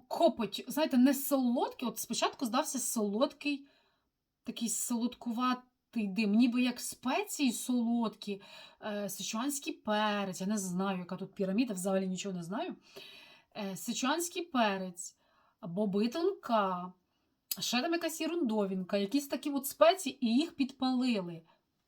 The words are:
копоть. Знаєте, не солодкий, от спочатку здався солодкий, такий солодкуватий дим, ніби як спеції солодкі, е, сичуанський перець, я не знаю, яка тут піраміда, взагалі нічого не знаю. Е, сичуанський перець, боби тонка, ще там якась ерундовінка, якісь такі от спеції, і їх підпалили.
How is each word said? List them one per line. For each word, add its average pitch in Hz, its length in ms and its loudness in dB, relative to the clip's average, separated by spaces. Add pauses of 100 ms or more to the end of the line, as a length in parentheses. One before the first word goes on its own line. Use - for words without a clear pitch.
копоть. - 600 2
Знаєте, 285 300 2
не 262 160 10
солодкий, 269 720 0
от - 120 -4
спочатку - 460 -2
здався 247 340 -2
солодкий, 240 880 -2 (760)
такий 233 260 -6
солодкуватий 240 1400 -4
дим, 202 260 2
ніби 240 280 6
як 247 180 0
спеції 294 720 -2
солодкі, 226 920 -2 (400)
е, 208 280 -4
сичуанський 269 640 -4
перець, 208 680 -2
я 185 60 -2
не 214 100 0
знаю, 190 420 -2
яка 180 160 -8
тут 190 200 -10
піраміда, 202 380 0
взагалі 190 340 0
нічого 185 280 -6
не 175 80 -8
знаю. 233 320 -6 (800)
Е, 196 200 -6
сичуанський 311 680 -2
перець, 196 760 -2 (440)
боби 202 460 0
тонка, 214 840 0 (680)
ще 240 220 0
там 330 120 0
якась 330 280 -2
ерундовінка, 214 760 0
якісь 202 300 0
такі 302 220 -4
от 277 180 -2
спеції, - 580 4
і 226 100 4
їх 320 200 2
підпалили. 247 880 0 (460)